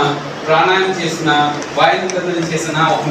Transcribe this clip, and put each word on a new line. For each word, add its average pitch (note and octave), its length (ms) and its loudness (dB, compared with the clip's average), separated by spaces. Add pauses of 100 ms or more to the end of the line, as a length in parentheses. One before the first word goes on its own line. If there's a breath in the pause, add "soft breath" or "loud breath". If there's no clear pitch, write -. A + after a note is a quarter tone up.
(480)
ప్రాణాయామం F#3 440 2 (100)
చేసినా, D#3+ 340 0 (420)
వాయు E3 240 4
నిబంధన F3+ 500 -2
చేసినా, D#3 300 -2 (140)
ఒక D3+ 140 -2